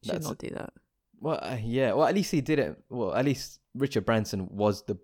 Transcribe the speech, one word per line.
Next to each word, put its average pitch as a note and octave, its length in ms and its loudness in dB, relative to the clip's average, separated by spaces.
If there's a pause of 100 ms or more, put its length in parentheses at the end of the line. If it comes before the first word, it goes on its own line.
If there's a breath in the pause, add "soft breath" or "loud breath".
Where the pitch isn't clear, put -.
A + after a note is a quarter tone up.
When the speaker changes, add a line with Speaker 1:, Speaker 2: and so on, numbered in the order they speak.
Speaker 1:
Should - 120 -4
Speaker 2:
That's D#3 120 -6
Speaker 1:
not D3+ 120 -8
do - 120 -8
that. - 220 -10 (460)
Speaker 2:
Well, D3+ 220 -2
uh, A#2 220 -6
yeah. A#2 300 2
Well, C#3+ 140 4
at F3 80 2
least G3+ 160 0
he D#3 100 2
did C#3+ 180 2
it. D#2 160 0 (140)
Well, A#2 240 -2
at B2 120 2
least - 340 -2 (160)
Richard B2 300 0
Branson G#2+ 440 0
was G2+ 360 2
the G2 180 -4